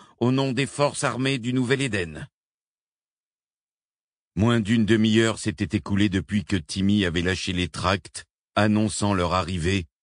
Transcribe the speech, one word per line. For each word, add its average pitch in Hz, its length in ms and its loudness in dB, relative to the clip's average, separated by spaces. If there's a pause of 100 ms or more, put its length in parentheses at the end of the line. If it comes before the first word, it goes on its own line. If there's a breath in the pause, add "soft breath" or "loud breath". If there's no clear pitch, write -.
(200 loud breath)
au 123 140 2
nom 135 180 0
des 131 140 0
forces 143 400 -2
armées 131 340 -2
du 123 140 -4
Nouvel 131 280 2
Éden. » 87 460 -6 (2000)
Moins 117 240 2
d'une 110 260 2
demi-heure 110 540 4
s'était 104 380 -4
écoulée 101 320 0
depuis 98 340 -2
que 101 140 -2
Timmy 98 480 0
avait 85 160 -2
lâché 92 320 -2
les 90 160 -2
tracts - 560 -4 (300)
annonçant 104 580 2
leur 87 200 0
arrivée, 90 540 -2 (160)